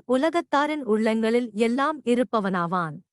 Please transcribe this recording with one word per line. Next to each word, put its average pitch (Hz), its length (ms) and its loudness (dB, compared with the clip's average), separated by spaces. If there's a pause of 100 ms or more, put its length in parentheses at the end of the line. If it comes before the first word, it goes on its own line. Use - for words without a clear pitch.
உலகத்தாரின் 294 760 0
உள்ளங்களில் 220 640 0 (100)
எல்லாம் 269 460 0
இருப்பவனாவான். 185 920 0 (160)